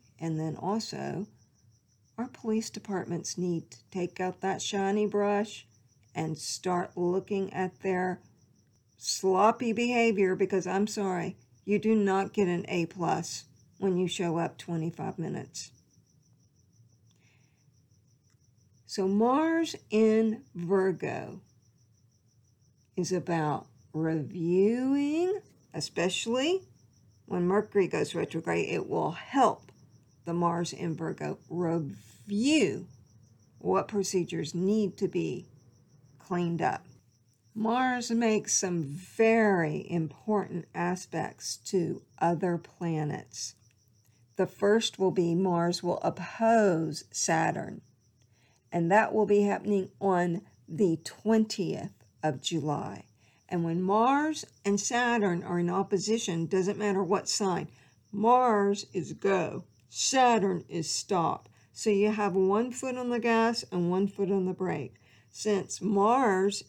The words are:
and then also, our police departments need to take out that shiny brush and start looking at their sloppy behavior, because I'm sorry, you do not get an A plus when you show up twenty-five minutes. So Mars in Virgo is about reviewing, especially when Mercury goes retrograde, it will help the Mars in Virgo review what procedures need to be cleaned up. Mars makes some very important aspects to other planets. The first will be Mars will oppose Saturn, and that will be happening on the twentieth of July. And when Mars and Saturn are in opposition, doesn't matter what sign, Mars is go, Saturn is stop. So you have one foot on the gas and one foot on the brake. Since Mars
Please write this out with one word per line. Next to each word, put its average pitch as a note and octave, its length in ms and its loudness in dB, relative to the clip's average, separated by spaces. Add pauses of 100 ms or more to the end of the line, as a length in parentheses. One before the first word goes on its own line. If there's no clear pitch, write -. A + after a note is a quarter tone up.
(180)
and E3 220 -4
then D#3 160 -4
also, E3 720 -6 (920)
our A#3+ 100 -6
police A3 400 -4
departments F3 720 -6
need F3 320 -4
to - 80 -20 (120)
take F3+ 300 -6
out F#3 200 -4
that F#3+ 200 -4
shiny G3 460 0
brush G3+ 600 -2 (480)
and D#3+ 220 -4
start - 600 -4
looking F#3 580 -2
at F#3 260 -4
their F3+ 400 -2 (760)
sloppy G#3+ 760 2
behavior, A3+ 640 2
because F#3 320 0
I'm G3 220 0
sorry, F#3 480 -2 (280)
you G3+ 140 2
do A3 160 2
not G3 380 2
get G3+ 160 2
an F3 180 -2
A F3 200 -2
plus E3 580 -4 (340)
when F#3+ 180 0
you F3+ 120 0
show E3+ 300 -2
up E3 180 -4
twenty-five E3 640 -6
minutes. - 520 -8 (3250)
So F#3+ 200 -2
Mars C#4 720 2 (140)
in A3 520 4 (120)
Virgo F3 840 -2 (1600)
is F3+ 160 -2
about E3 540 -2 (260)
reviewing, A#3 1500 0 (320)
especially A#3 920 -2 (640)
when F3 200 -2
Mercury G3+ 400 2
goes D#3+ 280 -2
retrograde, E3 560 -2
it - 180 -4
will D#3+ 240 -2
help - 580 0 (540)
the E3+ 80 -6
Mars E3+ 400 0
in E3+ 240 -6
Virgo D#3 420 -6 (100)
review F3+ 1400 0 (720)
what F#3 300 0
procedures F3 640 -4
need F#3+ 420 0
to G3+ 100 -2
be D#3+ 400 -4 (720)
cleaned F3 440 -2
up. - 240 -2 (680)
Mars A#3+ 560 0
makes A3+ 440 2
some F3 300 0
very F#3 1080 2
important F3 840 -2
aspects - 800 -6
to - 460 -2 (160)
other E3+ 380 0
planets. - 1000 -6 (800)
The F#3 100 0
first G#3 520 2
will F#3+ 120 4
be E3+ 240 2
Mars F3 480 0
will F3+ 180 -2
oppose F#3 1120 2
Saturn, - 680 -2 (920)
and E3+ 220 2
that G#3+ 220 4
will G#3+ 120 4
be G3+ 160 4
happening G3 480 0 (100)
on F3+ 420 2 (260)
the E3 340 0
twentieth G#3 880 -2 (300)
of D3+ 200 -2
July. D3 640 -4 (440)
And E3+ 160 0
when E3+ 180 0
Mars C4 640 2 (200)
and G3+ 140 2
Saturn A#3 640 0
are F3 160 -4
in F3 120 0
opposition, G3 760 -2
doesn't F#3 320 0
matter G3 240 0
what F3+ 260 0
sign, F3 400 -2 (440)
Mars G#3 800 4
is D#3+ 220 -6
go, F#3+ 500 -2 (240)
Saturn A3+ 800 2
is D#3+ 220 -4
stop. - 580 -2 (240)
So - 160 -6
you G#3 220 4
have G#3 240 0
one G3 360 2
foot B3+ 280 -6
on B3 100 -4
the A#3+ 120 0
gas A3+ 520 2
and F3 180 0
one F#3+ 160 2
foot G3 240 -2
on G3 140 2
the F#3 80 -2
brake. E3+ 440 -4 (340)
Since - 500 -2
Mars G3+ 880 2